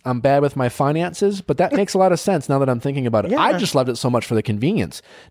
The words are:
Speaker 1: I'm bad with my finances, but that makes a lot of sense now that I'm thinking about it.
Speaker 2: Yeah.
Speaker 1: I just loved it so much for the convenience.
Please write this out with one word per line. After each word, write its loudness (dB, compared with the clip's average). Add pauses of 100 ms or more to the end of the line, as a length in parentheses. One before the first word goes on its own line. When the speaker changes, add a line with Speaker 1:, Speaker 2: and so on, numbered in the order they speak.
Speaker 1:
I'm -2
bad 2
with 0
my 0
finances, -2
but -4
that 0
makes 0
a 2
lot 6
of 2
sense -2
now 2
that 2
I'm 0
thinking -2
about 2
it. -2
Speaker 2:
Yeah. 0
Speaker 1:
I 2
just -2
loved 2
it -2
so -2
much 0
for -4
the 2
convenience. -2 (300)